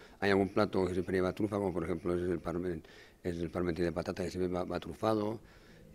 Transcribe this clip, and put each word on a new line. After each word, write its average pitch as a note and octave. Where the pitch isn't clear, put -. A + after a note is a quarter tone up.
Hay G2+
algún G2
plato F#2+
que F#2
siempre F#2
lleva F2+
trufa, G2+
como G2
por E2
ejemplo F2
es F2
el E2+
parmen-, E2+
es F2
el E2+
parmentier F2
de E2+
patata F2
que E2+
siempre F2+
va, F2+
va F2
trufado G#2+